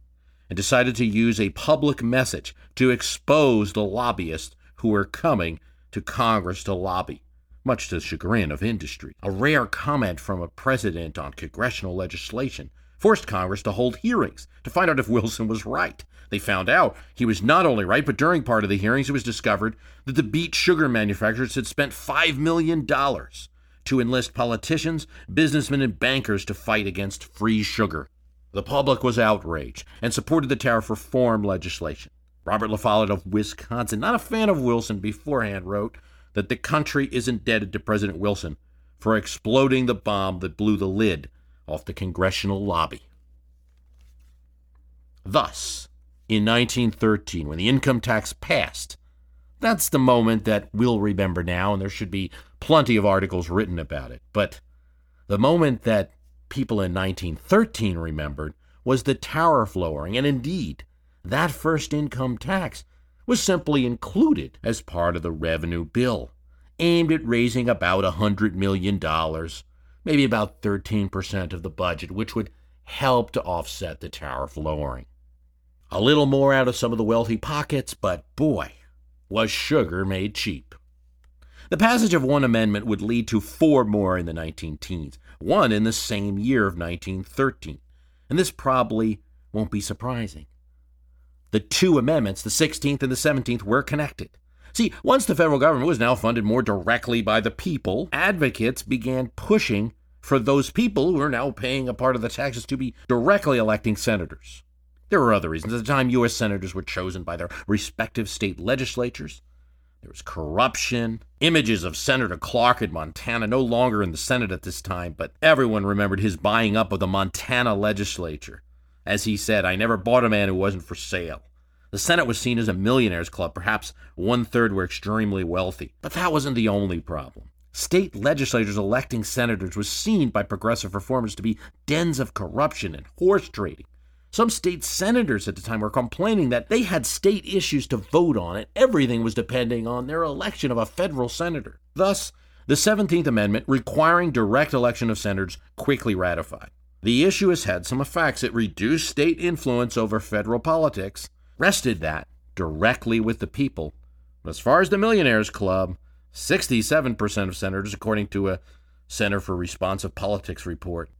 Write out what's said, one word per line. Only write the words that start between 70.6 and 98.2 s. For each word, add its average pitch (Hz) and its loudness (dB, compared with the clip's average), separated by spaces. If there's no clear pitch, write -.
thirteen 101 -2
percent 92 -6
of 87 -10
the 92 -8
budget, 87 -4
which 110 -6
would 107 -4
help 127 0
to - -2
offset 85 -8
the 85 -12
tariff 69 -10
lowering. 73 -6
A 92 -4
little 143 6
more 139 4
out 131 4
of 120 -2
some 117 -2
of 117 -2
the 113 0
wealthy 113 0
pockets, 147 -4
but 90 -4
boy, 127 0
was 110 0
sugar 95 0
made 95 -2
cheap. - -6
The 180 0
passage 220 4
of 151 4
one 139 4
amendment 113 2
would 101 0
lead 113 0
to 110 2
four 143 4
more 101 2
in 87 -4
the 82 -8
nineteen 80 -8
teens, 80 -10
one 135 4
in 104 4
the 113 2
same 101 -4
year 117 2
of 87 -2
nineteen 87 -6
thirteen. 117 -4
And 151 2
this 185 0
probably 113 0
won't 107 -2
be 104 -2
surprising. 113 -8
The 107 2
two 175 4
amendments, 120 0
the 107 -8
sixteenth 143 0
and 131 -2
the 127 -2
seventeenth, 123 0
were 117 2
connected. 147 -6
See, 226 2
once 262 4
the - 2
federal 156 4
government 143 4
was 151 2
now 120 4
funded 117 0
more 113 4
directly 113 0
by 107 2
the 107 -2
people, 139 -4
advocates 147 0